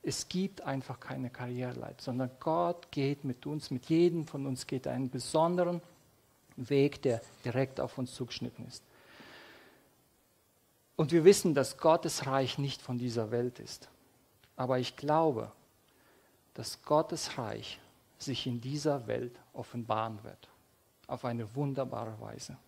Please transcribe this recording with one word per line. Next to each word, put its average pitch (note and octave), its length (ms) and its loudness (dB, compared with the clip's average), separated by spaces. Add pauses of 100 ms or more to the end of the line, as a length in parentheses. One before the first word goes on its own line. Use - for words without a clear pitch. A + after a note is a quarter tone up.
Es - 260 -4
gibt F#3+ 320 -2
einfach C3+ 400 -4
keine C3 300 -6
Karriereleiter, B2 680 -8
sondern B2+ 380 -2
Gott F3 540 0
geht C#3 320 0
mit B2+ 220 -6
uns, D3 240 -6
mit B2+ 160 -4
jedem E3 400 4
von C#3 200 -6
uns C3 200 -4
geht C3 200 -4
einen B2+ 240 -2
besonderen E3+ 680 2 (760)
Weg, C#3 460 2
der A#2 180 2 (240)
direkt B2+ 360 0
auf - 180 -4
uns B2+ 160 -6
zugeschnitten A#2+ 540 -8
ist. - 140 -16 (2000)
Und D3+ 180 2
wir E3 120 6
wissen, F#3 300 10
dass C3+ 220 2
Gottes E3 500 4
Reich C3+ 300 2
nicht C#3 240 -4
von B2 180 -6
dieser A#2 320 -2
Welt A#2+ 280 -2
ist. - 300 -14 (680)
Aber B2+ 240 0
ich - 180 -4
glaube, C#3+ 540 2 (1040)
dass - 300 -10
Gottes D#3+ 520 0
Reich A2+ 420 -8 (380)
sich - 300 -6
in A#2+ 160 -4
dieser C#3 440 -2
Welt A#2+ 320 -4 (140)
offenbaren A2 720 -4
wird, - 240 -18 (580)
auf C3 200 -6
eine A#2 280 -4
wunderbare B2 640 -4
Weise. A2+ 360 -14 (120)